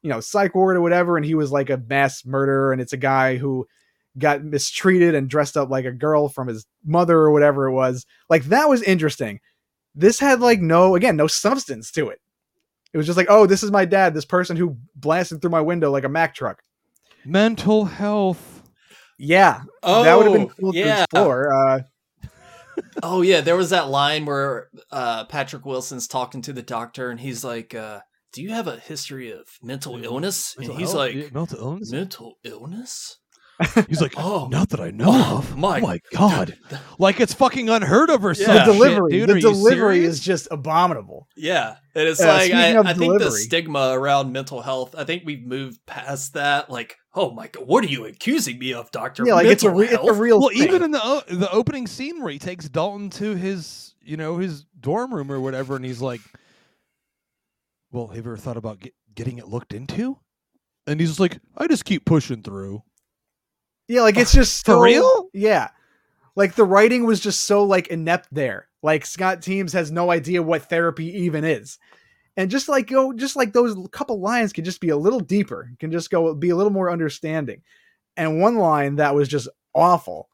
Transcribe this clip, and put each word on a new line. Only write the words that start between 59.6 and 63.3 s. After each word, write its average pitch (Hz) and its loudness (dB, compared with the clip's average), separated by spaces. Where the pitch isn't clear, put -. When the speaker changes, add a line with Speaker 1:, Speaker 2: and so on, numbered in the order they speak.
Speaker 2:
into?" 202 -8
And 151 -4
he's 160 0
just 156 -8
like, 180 0
"I 320 -4
just 302 0
keep 190 -4
pushing 135 0
through." 98 -14